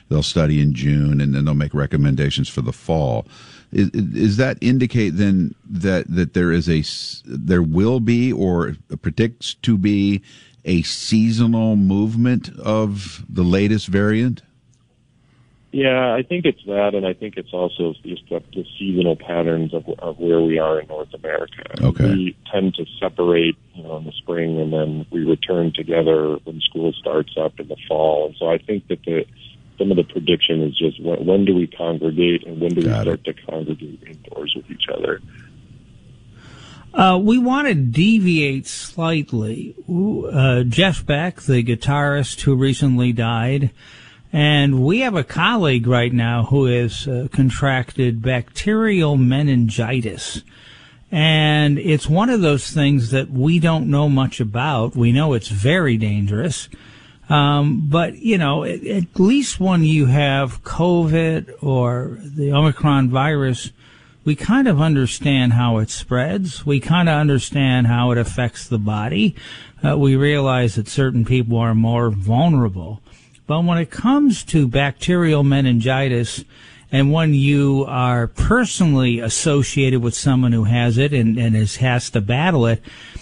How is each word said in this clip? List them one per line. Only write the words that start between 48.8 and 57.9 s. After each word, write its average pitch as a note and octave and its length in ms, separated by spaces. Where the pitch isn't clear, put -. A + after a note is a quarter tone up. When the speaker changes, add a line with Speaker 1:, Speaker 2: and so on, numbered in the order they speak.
Speaker 3:
meningitis. B2 1300
And D3+ 680
it's D3+ 300
one F#3+ 200
of A#3 120
those D3 280
things C#3 420
that C3+ 180
we D3 300
don't D#3+ 300
know D3 200
much C3+ 320
about. A#2 520
We A#2 200
know D3 200
it's A2+ 140
very B2+ 480
dangerous. G#2 720
Um, D3 580
but, E3 300